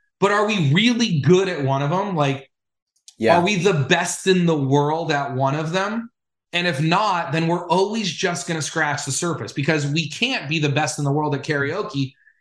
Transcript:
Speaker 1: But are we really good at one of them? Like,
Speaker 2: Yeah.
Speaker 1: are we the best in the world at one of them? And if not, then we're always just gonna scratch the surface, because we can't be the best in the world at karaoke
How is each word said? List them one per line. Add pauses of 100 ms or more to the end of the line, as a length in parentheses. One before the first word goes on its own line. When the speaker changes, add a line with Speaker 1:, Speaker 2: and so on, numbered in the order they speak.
(200)
Speaker 1:
But
are
we
really
good
at
one
of
them?
Like, (680)
Speaker 2:
Yeah.
Speaker 1:
are
we
the (160)
best
in
the
world
at
one
of
them? (420)
And
if
not,
then
we're
always
just
gonna
scratch
the
surface,
because
we
can't
be
the
best
in
the
world
at
karaoke (260)